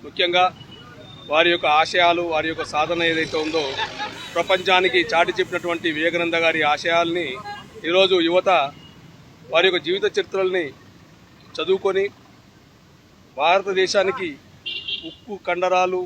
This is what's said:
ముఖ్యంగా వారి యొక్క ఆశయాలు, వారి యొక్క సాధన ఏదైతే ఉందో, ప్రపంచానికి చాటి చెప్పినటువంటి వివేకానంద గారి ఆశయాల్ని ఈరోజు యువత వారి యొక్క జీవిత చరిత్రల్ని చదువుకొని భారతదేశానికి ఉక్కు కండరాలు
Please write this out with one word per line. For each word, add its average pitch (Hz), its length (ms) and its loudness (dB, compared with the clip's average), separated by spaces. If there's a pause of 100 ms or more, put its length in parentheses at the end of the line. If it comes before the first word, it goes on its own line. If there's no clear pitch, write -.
ముఖ్యంగా 180 400 2 (880)
వారి 165 180 6
యొక్క 175 160 0 (140)
ఆశయాలు, 170 420 2
వారి 160 260 -2
యొక్క 160 240 -6
సాధన 160 300 -2 (100)
ఏదైతే 160 320 -2
ఉందో, 156 200 -2 (720)
ప్రపంచానికి 180 680 2 (120)
చాటి 175 260 2
చెప్పినటువంటి 175 580 -4
వివేకానంద 170 380 -2 (120)
గారి 160 160 2 (120)
ఆశయాల్ని 170 520 0 (640)
ఈరోజు 185 300 4 (100)
యువత 180 200 2 (1040)
వారి 175 160 4
యొక్క 180 180 0
జీవిత 190 180 -2 (140)
చరిత్రల్ని 185 480 -2 (920)
చదువుకొని 190 480 0 (1300)
భారతదేశానికి 185 920 0 (800)
ఉక్కు - 260 -14 (120)
కండరాలు 185 600 0